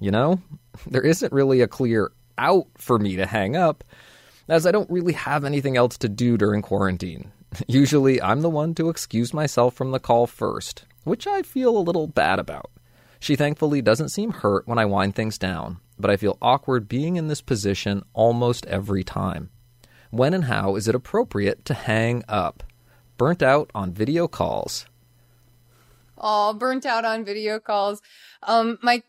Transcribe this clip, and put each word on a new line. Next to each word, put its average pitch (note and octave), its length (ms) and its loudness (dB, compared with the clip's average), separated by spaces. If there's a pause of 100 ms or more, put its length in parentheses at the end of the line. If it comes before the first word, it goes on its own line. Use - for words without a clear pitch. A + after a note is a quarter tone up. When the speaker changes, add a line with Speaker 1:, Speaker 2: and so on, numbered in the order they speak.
Speaker 1:
you G2 100 -2
know? D3 360 2
<laughs> - 440 -20
There B2+ 120 0
isn't E3 300 2
really C3+ 280 4
a A2+ 80 4
clear A2+ 420 0 (280)
out E3 280 2 (120)
for A#2+ 200 2
me G2+ 180 0
to F#2+ 100 0
hang G#2 280 0
up, E3 300 0 (640)
as D#3+ 180 2
I F3 60 4
don't G3+ 180 0
really F3 220 0
have C#3+ 320 -4
anything C#3 320 0
else B2 220 2
to A#2+ 100 -2
do A#2 300 2
during G#2 240 2
quarantine. F#2+ 680 -4 (200)
<laughs> - 160 -10
Usually, C3+ 560 4
I'm A2 180 2
the E3 80 0
one D#3+ 280 -2
to D#3+ 120 0
excuse A#2+ 460 -4
myself C#3 400 2
from C3 160 -4
the C3 100 -2
call A#2+ 260 4
first, - 600 -6 (180)
which G#3+ 220 -4
I G4 160 -2
feel B3+ 340 0
a G3+ 40 2
little E3+ 260 0
bad F#2+ 320 0
about. D2 320 -10 (500)
She D3 160 0
thankfully D3 460 0
doesn't A#2+ 260 2
seem G#3+ 220 -4
hurt G2+ 360 0
when A#2 120 -2
I A2 80 2
wind G2 280 0
things A2 220 -4
down, F2 420 -6 (200)
but G2+ 120 0
I G2+ 60 4
feel G2 240 0
awkward B2 480 0
being D#3 280 -2
in D#3+ 120 -4
this D3 140 -6
position G2+ 600 -2 (120)
almost A#2+ 520 2
every G2 380 -2
time. F#2 460 -6 (600)
When C3 220 2
and F#3 120 0
how G#2 320 0
is G#2+ 120 -4
it A2+ 60 4
appropriate B2 720 -2
to D3+ 80 -2
hang A2+ 520 -2
up? G2 360 -4 (560)
Burnt D#3 240 2
out C#3 320 4
on F#2+ 180 -4
video C#3 340 0
calls. - 600 -4 (1300)
Speaker 2:
Aw, G#3+ 340 0
burnt B3+ 300 -4
out A#3 200 0
on A3+ 200 -2
video G#3+ 360 -4
calls. G#3 420 -2 (400)
Um, A3+ 400 2
my, A#3+ 260 2